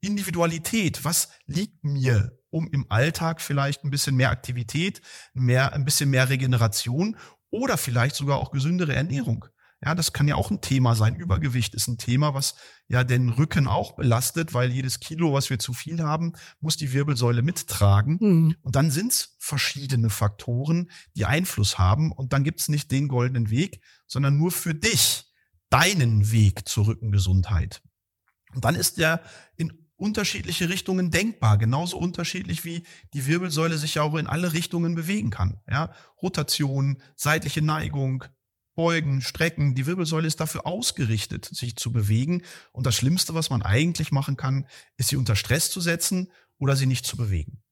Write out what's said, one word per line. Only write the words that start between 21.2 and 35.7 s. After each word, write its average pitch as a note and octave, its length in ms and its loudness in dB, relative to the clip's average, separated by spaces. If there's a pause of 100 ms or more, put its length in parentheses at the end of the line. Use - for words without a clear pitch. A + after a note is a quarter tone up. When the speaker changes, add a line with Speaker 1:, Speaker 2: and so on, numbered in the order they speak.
Speaker 1:
Einfluss B2+ 540 0
haben. A2+ 340 4
Und C3+ 220 -4
dann C3+ 100 4
gibt's - 240 -4
nicht D3 220 0
den C#3 180 0
goldenen B2 400 0
Weg, C3+ 320 0 (260)
sondern C#3 300 0
nur E3 140 4
für E3+ 240 -4
dich - 500 0 (440)
deinen B2 600 4
Weg G#2+ 380 4
zur G#2 180 0
Rückengesundheit. F#2+ 960 0 (720)
Und B2 100 -6
dann D3 120 2
ist - 220 -4
der D#3+ 220 0 (360)
in E3 160 -4 (240)
unterschiedliche G3 720 -2
Richtungen F#3 420 0
denkbar, E3 480 4
genauso C3+ 400 0
unterschiedlich F3+ 680 -4
wie E3+ 200 -8 (280)
die C#3 140 -4
Wirbelsäule E3 500 0
sich D3+ 200 -4
ja D3+ 60 0
auch D3+ 120 -2
in D3+ 140 -2
alle E3+ 240 -2
Richtungen E3+ 420 -2
bewegen E3 360 -2
kann. F#2 380 -4
Ja, D3 240 -2 (300)